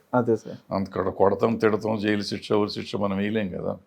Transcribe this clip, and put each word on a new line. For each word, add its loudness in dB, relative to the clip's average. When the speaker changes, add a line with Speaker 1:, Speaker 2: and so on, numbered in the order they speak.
Speaker 1:
అదే 4
సార్. -10
Speaker 2:
అంత -2
కొడ-, -2
కొడతాం, 2
తిడతాం, 2
జైలు 0
శిక్ష, -6
ఊరి 2
శిక్ష -8
మనం -2
వేయలేం -2
కదా. -6